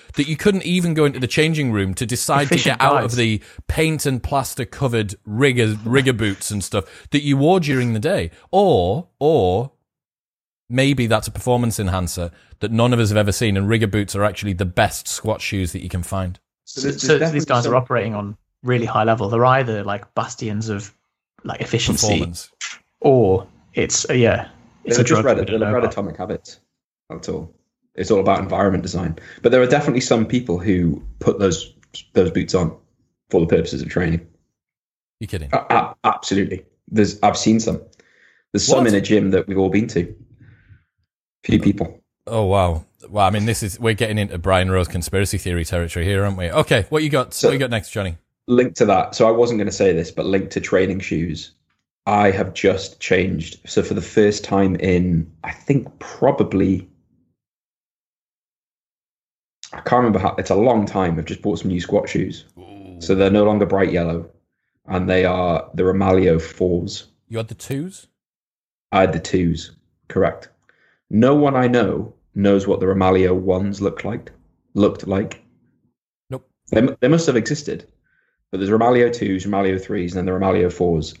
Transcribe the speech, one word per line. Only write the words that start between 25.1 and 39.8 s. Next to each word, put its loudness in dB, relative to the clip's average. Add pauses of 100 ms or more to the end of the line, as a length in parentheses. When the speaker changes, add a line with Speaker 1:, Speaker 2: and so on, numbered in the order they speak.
Speaker 2:
drug 2
Speaker 3:
read 4
Speaker 2:
we 0
Speaker 3:
it. -4
Speaker 2:
don't 0
Speaker 3:
They've 0
Speaker 2:
know 0
Speaker 3:
read 0
Speaker 2:
about. -2
Speaker 3:
Atomic -8
Habits. -10 (500)
That's -14
all. -10 (440)
It's -2
all 4
about 2
environment 0
design. -6 (240)
But 4
there 6
are 4
definitely 2
some 2
people -2
who 0 (160)
put 0
those, -2 (400)
those 4
boots -2
on 0 (540)
for 2
the 2
purposes 0
of -10
training. -2 (960)
Speaker 1:
You're -12
kidding. -10
Speaker 3:
A-, -2
a-, 0 (100)
absolutely. -2 (240)
There's, 0
I've 4
seen 2
some. -4 (720)
There's 0
some 4
Speaker 1:
What? 4
Speaker 3:
in 4
a 2
gym 2
that 2
we've -4
all 4
been 0